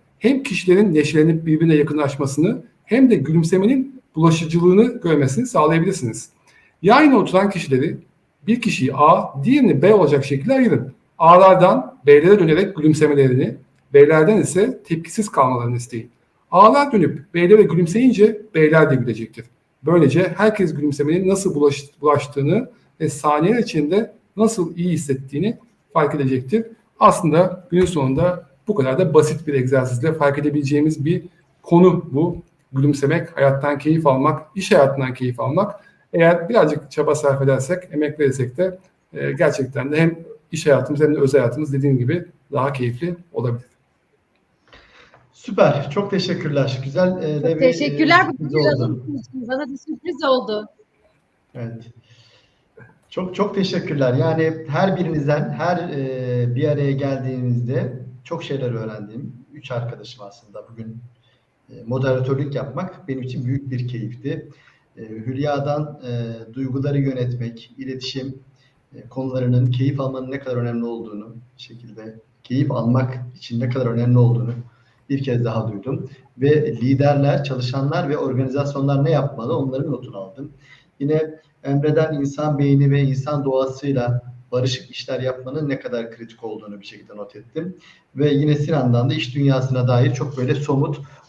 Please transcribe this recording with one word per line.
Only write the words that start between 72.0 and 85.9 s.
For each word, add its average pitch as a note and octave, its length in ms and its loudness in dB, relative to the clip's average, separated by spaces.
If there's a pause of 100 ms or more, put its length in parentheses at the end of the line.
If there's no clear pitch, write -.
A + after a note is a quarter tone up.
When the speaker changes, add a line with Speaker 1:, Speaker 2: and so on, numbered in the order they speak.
Speaker 2:
keyif - 280 -2
almak A#2+ 460 -2 (180)
için A#2 240 -10
ne B2+ 100 -4
kadar B2+ 160 -2
önemli A#2+ 320 0
olduğunu A#2+ 360 2 (560)
bir C#3 140 -4
kez A#2+ 220 -2
daha A2 260 -4
duydum. - 380 -8 (280)
Ve C#3 380 0
liderler, C#3 680 0
çalışanlar C#3 680 -4
ve C#3+ 80 -2
organizasyonlar C#3 880 -2
ne E3 60 2
yapmalı C3+ 460 -2
onların C#3 340 -4
notunu G2+ 260 -12
aldım. A2 340 -14 (480)
Yine D#3 360 -2 (280)
Emre'den D3+ 500 0
insan C#3+ 460 -4
beyni C#3 320 4
ve C#3 100 2
insan C3+ 440 -2
doğasıyla C3 760 -2 (300)
barışık B2 400 -4
işler - 280 -8
yapmanın C3 500 -6
ne C3 100 -4
kadar A#2 320 -8